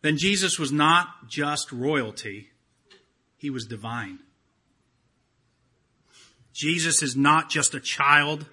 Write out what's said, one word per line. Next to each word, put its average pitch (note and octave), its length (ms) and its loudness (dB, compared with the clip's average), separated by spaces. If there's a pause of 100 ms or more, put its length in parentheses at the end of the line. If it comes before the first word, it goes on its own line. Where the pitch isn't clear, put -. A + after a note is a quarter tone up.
Then D3+ 160 0
Jesus F#3 400 0
was C#3+ 140 -4
not D#3 560 2
just D3 460 -4
royalty, A2+ 760 -4 (840)
he D3 120 -8
was B2 160 -8
divine. G#2+ 540 -10 (2250)
Jesus D#3+ 500 0
is B2+ 140 -4
not D3+ 320 4
just C#3+ 260 0
a B2+ 60 -8
child D3 720 2